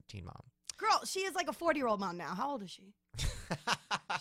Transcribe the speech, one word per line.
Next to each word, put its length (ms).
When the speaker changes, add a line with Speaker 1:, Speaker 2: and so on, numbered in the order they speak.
Speaker 1:
Teen 180
Mom. 180
Speaker 2:
Girl, 280
she 160
is, 140
like, 140
a 40
forty-year-old 460
mom 180
now. 160
How 180
old 120
is 80
she? 220
Speaker 1:
<laughs> 80